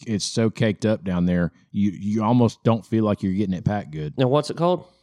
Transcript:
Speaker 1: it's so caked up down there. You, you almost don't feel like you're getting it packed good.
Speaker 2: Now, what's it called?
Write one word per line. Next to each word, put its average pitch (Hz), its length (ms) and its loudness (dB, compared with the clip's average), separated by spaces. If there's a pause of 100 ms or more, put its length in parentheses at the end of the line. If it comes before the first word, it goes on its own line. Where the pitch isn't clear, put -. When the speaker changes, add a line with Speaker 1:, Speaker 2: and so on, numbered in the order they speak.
Speaker 1:
it's 107 200 -4
so 113 260 0
caked 110 340 0
up 107 180 0
down 90 220 0
there. 87 260 2 (200)
You, 101 200 0
you 104 320 -4
almost 117 400 2
don't 113 220 0
feel 110 200 0
like 104 180 0
you're 95 100 0
getting 95 220 0
it 80 100 -4
packed 104 260 -2
good. 147 280 -8
Speaker 2:
Now, 131 80 4
what's 143 240 0
it 113 60 -8
called? 175 280 0 (180)